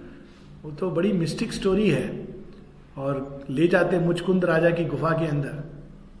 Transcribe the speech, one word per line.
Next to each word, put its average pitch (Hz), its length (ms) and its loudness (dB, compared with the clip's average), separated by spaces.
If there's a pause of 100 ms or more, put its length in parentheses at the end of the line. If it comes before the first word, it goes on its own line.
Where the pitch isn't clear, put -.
(640)
वो 151 80 -12
तो 180 200 -4
बड़ी 175 220 2
मिस्टिक 180 400 0
स्टोरी 196 380 2
है। - 420 -2 (640)
और 135 540 -6
ले 156 180 4
जाते 180 280 4
हैं 165 100 2
मुचकुंद 180 380 2
राजा 170 260 4
की 165 140 2
गुफा 143 260 0
के 160 160 0
अंदर, 143 380 -2 (560)